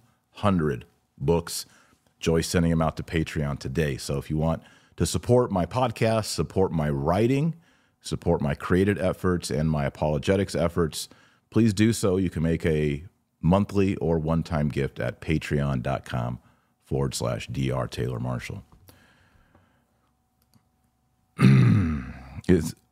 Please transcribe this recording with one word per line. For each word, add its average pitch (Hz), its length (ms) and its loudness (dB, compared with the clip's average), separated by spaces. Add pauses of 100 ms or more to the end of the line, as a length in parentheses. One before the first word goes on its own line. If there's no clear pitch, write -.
(300)
hundred 78 560 0 (320)
books. 85 480 -2 (520)
Joy's 82 280 2
sending 85 240 2
them 82 120 2
out 78 140 -2
to - 60 -8
Patreon 73 560 -4
today. 67 400 -4
So 71 200 -6
if 69 120 -8
you 78 80 -2
want 78 240 -2 (340)
to - 80 0
support 120 480 2
my 95 140 0
podcast, 113 580 0
support 90 480 -2
my 78 160 0
writing, 110 680 0 (460)
support - 400 -2
my 71 140 0
creative 95 440 2
efforts 90 520 -2
and 78 200 0
my 76 140 0
apologetics 78 680 0
efforts, 82 560 -2 (400)
please 110 240 4
do 107 180 4
so. 98 240 0
You 92 140 0
can 80 120 -4
make 82 220 0
a 76 400 0 (380)
monthly 98 540 2
or 82 220 0
one-time 78 520 0
gift 67 280 -4
at 62 220 -6
patreon 71 640 -2
dot 67 240 -4
com 60 320 -6 (440)
forward 67 320 -4
slash 60 340 -4
D 65 220 -4
R 64 160 -4
Taylor 62 320 -6
Marshall. 62 460 -8 (2750)
<clears throat> - 40 0 (1040)
It's, 87 260 4 (180)